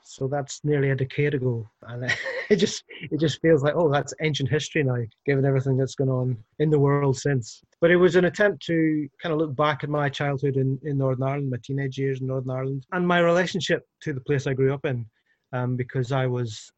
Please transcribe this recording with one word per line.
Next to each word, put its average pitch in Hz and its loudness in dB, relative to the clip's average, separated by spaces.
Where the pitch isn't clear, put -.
so - -8
that's 143 -6
nearly 143 2
a 135 2
decade 143 -2
ago. 120 -2
And 120 -8
<laughs> - -6
it 208 6
just, - -2
it 151 -6
just 151 0
feels 160 6
like, 147 2
oh, 160 2
that's 139 -2
ancient 143 0
history 151 0
now, 123 0
given 139 2
everything 135 2
that's 131 0
gone 135 0
on 127 0
in 151 2
the 151 6
world 139 2
since. 135 -4
But 170 6
it 180 8
was 175 6
an 180 6
attempt 202 0
to 156 0
kind 170 -2
of 151 0
look 156 -2
back 147 0
at 147 -6
my 147 0
childhood 139 -2
in, 135 0
in 147 -4
Northern 135 0
Ireland, 139 -4
my 123 -6
teenage 135 -6
years 135 -4
in 131 -4
Northern 131 -4
Ireland, 131 -6
and 180 0
my 175 4
relationship 170 2
to 156 -4
the 131 -6
place 139 -2
I 135 0
grew 135 2
up 143 -6
in. 120 -2
Um, 127 -2
because 127 -4
I 131 2
was 123 -4